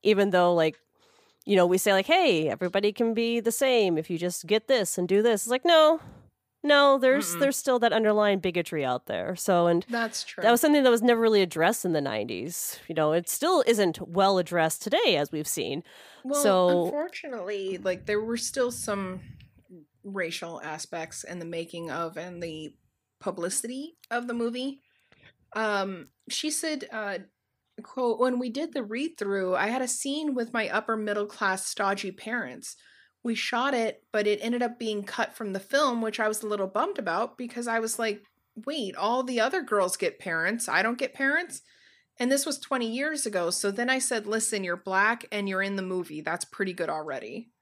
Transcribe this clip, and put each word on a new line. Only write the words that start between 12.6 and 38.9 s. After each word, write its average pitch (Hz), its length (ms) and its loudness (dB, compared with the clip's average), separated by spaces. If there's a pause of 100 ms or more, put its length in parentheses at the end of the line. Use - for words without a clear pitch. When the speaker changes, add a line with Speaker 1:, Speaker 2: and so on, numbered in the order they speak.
Speaker 1:
You 170 80 -8
know, 151 160 4
it 170 180 0
still 330 360 2
isn't 202 420 2
well 190 300 4
addressed 165 440 0
today, 277 360 2
as 147 140 -2
we've 151 160 -4
seen. 139 360 -4 (380)
Speaker 2:
Well, 254 400 2
Speaker 1:
So 180 40 6
Speaker 2:
unfortunately, 196 1120 -2
like, 185 280 -4
there 208 140 0
were 226 160 -4
still 247 340 -2
some 196 520 -6 (800)
racial 175 580 -8
aspects 160 640 -10
in 180 140 -12
the 170 80 -10
making 170 440 -8
of 165 260 -6
and 175 260 -10
the 156 340 -10 (440)
publicity 202 800 -6 (120)
of 240 160 -4
the 240 80 -6
movie. 247 480 -6 (720)
Um, 196 540 -4 (220)
she - 200 -4
said, 302 420 -6
uh, 214 280 -6 (640)
quote, 240 380 -2
"When 254 180 2
we 247 120 -4
did 285 240 -6
the 254 100 -4
read-through, 202 720 -4
I 190 120 0
had 254 140 -2
a 254 60 -4
scene 285 460 -4
with 233 200 -4
my 220 160 -2
upper 214 260 -2
middle 208 300 -2
class 190 400 -2
stodgy 196 460 -2
parents. 202 640 -10 (480)
We 233 120 -2
shot 254 380 -2
it, 226 380 -2
but 208 140 0
it 208 160 2
ended 240 200 -2
up 240 160 -4
being 214 260 -4
cut - 300 -6
from 208 200 -8
the 190 60 -4
film, 254 420 0
which 220 180 -4
I 214 80 0
was 214 140 -4
a 220 60 -8
little 196 200 -2
bummed 330 300 -2
about 196 400 -4
because 240 300 -8
I 226 120 0
was 226 180 -4
like, 214 260 -4 (420)
'Wait, 269 300 -6